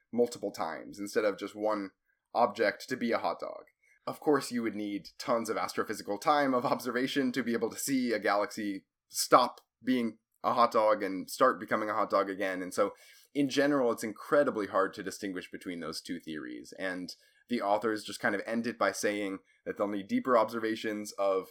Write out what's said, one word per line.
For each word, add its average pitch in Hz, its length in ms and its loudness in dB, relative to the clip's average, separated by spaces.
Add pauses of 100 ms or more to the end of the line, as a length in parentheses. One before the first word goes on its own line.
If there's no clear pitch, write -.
(120)
multiple 117 400 0
times 80 460 -8
instead 104 260 -2
of 98 140 0
just 98 180 -8
one 104 360 -2 (420)
object 110 560 2
to 131 60 -4
be 113 140 -2
a 101 80 2
hot 85 220 -2
dog. - 240 -10 (420)
Of 131 140 -8
course, 139 300 2
you 120 120 -2
would 107 120 -2
need 101 340 -6 (100)
tons 117 320 0
of 98 60 -2
astrophysical 101 640 -4
time 147 340 4
of 123 120 2
observation 127 640 0
to 131 100 -2
be 117 100 -2
able 113 180 0
to - 80 -14
see 127 340 0
a 107 60 2
galaxy 101 680 0 (240)
stop - 520 4 (240)
being 120 340 0 (240)
a 113 120 2
hot 120 180 6
dog 107 300 4
and 95 280 -4
start 123 300 4
becoming 110 300 -2
a 107 40 -2
hot 101 160 0
dog 98 200 4
again. 95 320 -2
And 90 120 -8
so, 101 180 2 (420)
in 143 140 2
general, 135 440 2
it's 107 100 -6
incredibly 113 640 0
hard 98 280 0
to 104 100 -10
distinguish 92 460 -8
between 87 300 -10
those 80 200 -8
two 90 180 -8
theories. 64 600 -10
And 90 360 -6 (360)
the 120 120 -2
authors 107 400 2
just - 180 -10
kind 113 140 0
of 98 120 -2
end 117 200 -2
it 113 120 -4
by 98 120 2
saying 101 480 -2 (280)
that 92 100 -6
they'll 104 100 0
need 101 220 -4
deeper 127 280 2
observations 110 760 0
of 98 380 2